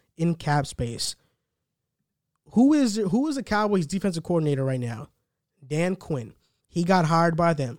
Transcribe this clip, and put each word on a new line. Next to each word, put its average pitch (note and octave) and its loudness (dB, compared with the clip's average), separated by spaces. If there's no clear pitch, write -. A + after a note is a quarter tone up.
in E3 0
cap D3 -2
space. - -8
Who C4+ 6
is, B3+ 2
who A3 0
is C#4 -4
the B3+ -8
Cowboys G#3 0
defensive F3+ -4
coordinator D3+ 0
right C3 -2
now? A#2 -8
Dan E3+ -2
Quinn. B2+ -8
He E3+ -4
got F3+ 4
hired E3 2
by E3+ 2
them. C3+ -4